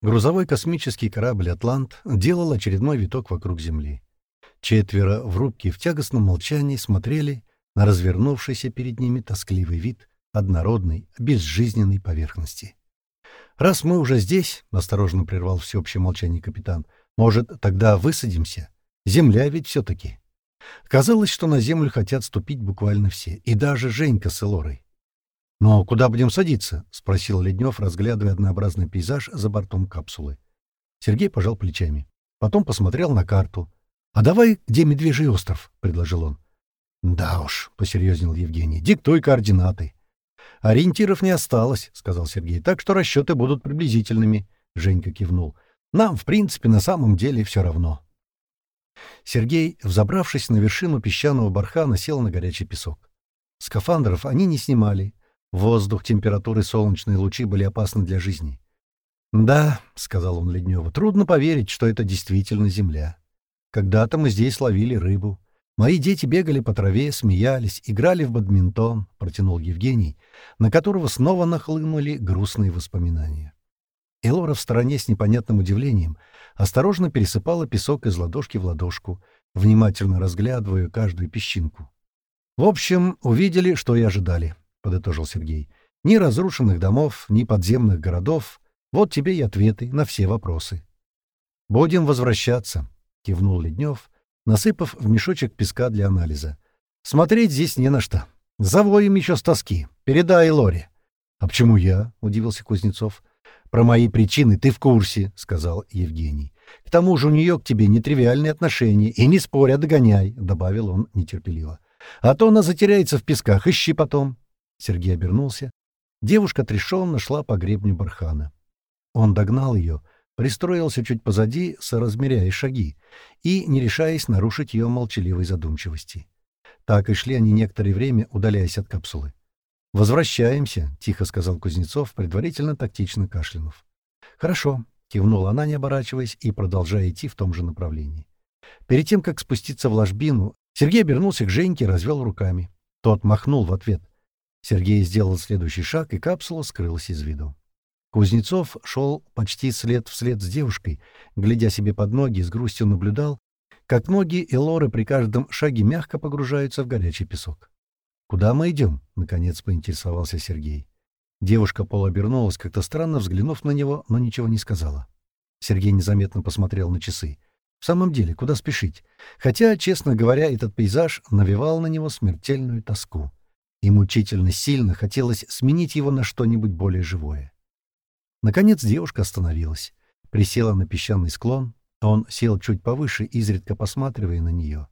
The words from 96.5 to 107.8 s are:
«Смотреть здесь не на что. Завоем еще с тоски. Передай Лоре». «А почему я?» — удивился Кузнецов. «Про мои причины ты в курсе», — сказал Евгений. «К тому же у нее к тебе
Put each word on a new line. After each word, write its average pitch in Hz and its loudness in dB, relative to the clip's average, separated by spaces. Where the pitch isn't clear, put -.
«Смотреть 175 4
здесь 143 -2
не 131 2
на 139 2
что. - -2
Завоем 196 4
еще 180 2
с - -4
тоски. 95 0
Передай 170 6
Лоре». 101 2
«А 98 0
почему 113 6
я?» — 95 2
удивился 110 -4
Кузнецов. 101 -4
«Про 117 4
мои 117 6
причины 110 4
ты 135 4
в - -4
курсе», — 107 2
сказал 85 -6
Евгений. 80 -4
«К - -14
тому 175 4
же 135 2
у 151 4
нее 160 4
к - -20
тебе 107 2